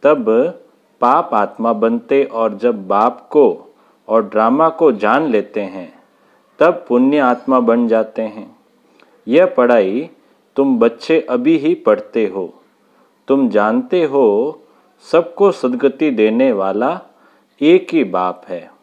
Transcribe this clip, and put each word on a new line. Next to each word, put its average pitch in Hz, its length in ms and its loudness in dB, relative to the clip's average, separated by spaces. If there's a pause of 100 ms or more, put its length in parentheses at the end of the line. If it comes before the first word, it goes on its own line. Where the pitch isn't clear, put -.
तब 139 220 2 (760)
पाप 139 320 2
आत्मा 110 400 -2
बनते, 117 500 0
और 113 340 -4
जब 107 300 -4
बाप 104 440 0
को 123 440 0 (320)
और 107 220 0
ड्रामा 117 400 0
को 160 220 2
जान 113 360 0
लेते 107 340 -4
हैं, 92 420 -14 (560)
तब - 280 0
पुण्य 131 300 2
आत्मा 127 420 0
बन 117 280 0
जाते 110 340 -2
हैं। 107 340 -12 (720)
यह 147 180 4
पढ़ाई 120 640 0 (460)
तुम 135 240 0
बच्चे 117 420 0
अभी 127 360 0
ही 156 180 -2
पढ़ते 113 500 -2
हो। 92 280 -8 (760)
तुम 135 220 0
जानते 113 540 0
हो, 135 560 0 (520)
सबको 170 400 2
सद्गति 131 600 -2
देने 113 400 2
वाला 107 500 -2 (600)
एक 165 320 4
ही 156 100 0
बाप 90 440 -4
है। 85 240 -14 (120)